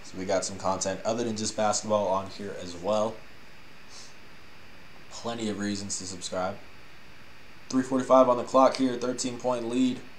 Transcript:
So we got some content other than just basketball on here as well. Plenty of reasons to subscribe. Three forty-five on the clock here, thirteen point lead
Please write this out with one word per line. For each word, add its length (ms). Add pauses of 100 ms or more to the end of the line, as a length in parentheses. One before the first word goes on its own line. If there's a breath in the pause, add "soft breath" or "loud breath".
So 160
we 60
got 200
some 120
content 460
other 200
than 120
just 220
basketball 520
on 200
here 320
as 140
well. 400 (1900 loud breath)
Plenty 400
of 80
reasons 400
to 80
subscribe. 520 (1120)
Three 120
forty-five 480
on 80
the 60
clock 320
here, 220
thirteen 420
point 280
lead 320 (200)